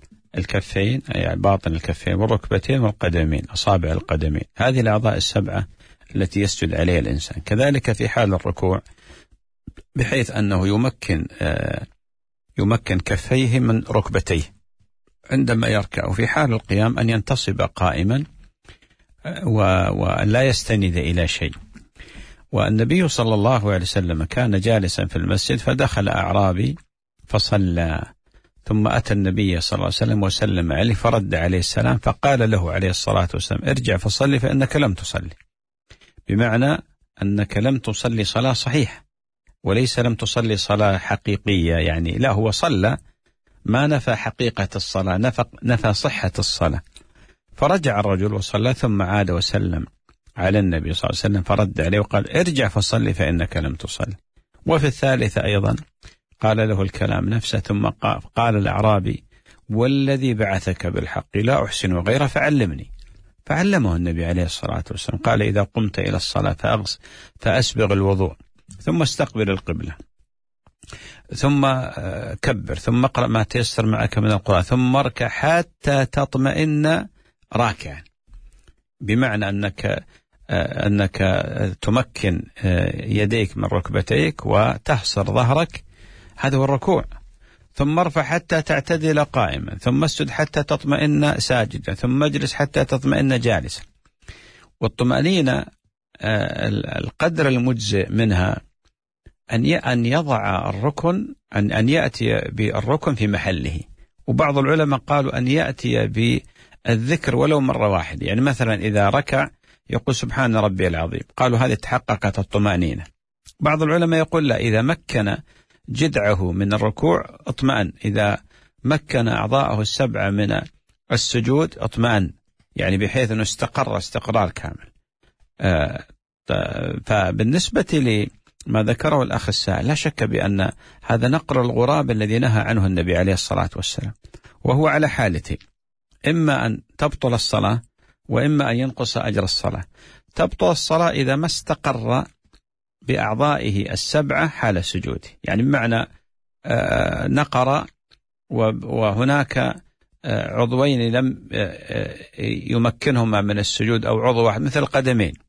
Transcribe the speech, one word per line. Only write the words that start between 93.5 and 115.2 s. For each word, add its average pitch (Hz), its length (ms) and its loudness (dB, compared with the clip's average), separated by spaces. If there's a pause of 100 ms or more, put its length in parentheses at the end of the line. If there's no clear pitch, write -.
والطمأنينة، 131 840 0 (560)
آه، 104 460 -2
ال-، 104 180 -2
القدر 160 640 -2
المجزئ 113 640 0
منها 104 500 2 (920)
أن 117 120 2
ي-، 156 100 4
أن 120 300 0
يضع 110 640 0
الركن، 151 640 -2 (200)
أن، 104 160 2
أن 110 180 2
يأتي 117 520 0 (100)
بالركن 113 640 -2
في 107 120 0
محله. 82 520 -2 (480)
وبعض 143 300 2
العلماء 143 420 2
قالوا 139 380 0
أن 127 100 0
يأتي 120 600 0
بالذكر 120 1300 -2
ولو 147 260 4
مرة 127 260 0
واحدة، 82 400 -2
يعني 107 140 0
مثلًا 123 340 2
إذا 101 340 2
ركع 135 400 0 (400)
يقول: 123 260 0
"سبحان 120 400 0
ربي 95 320 2
العظيم"، 82 340 -2 (160)
قالوا: 123 200 4
"هذه 120 160 4
تحققت 107 640 -2
الطمأنينة". 90 640 0 (560)
بعض 156 240 2
العلماء 165 360 2
يقول: 156 300 2
"لا، - 80 2
إذا 110 240 2
مكن 120 560 -2 (520)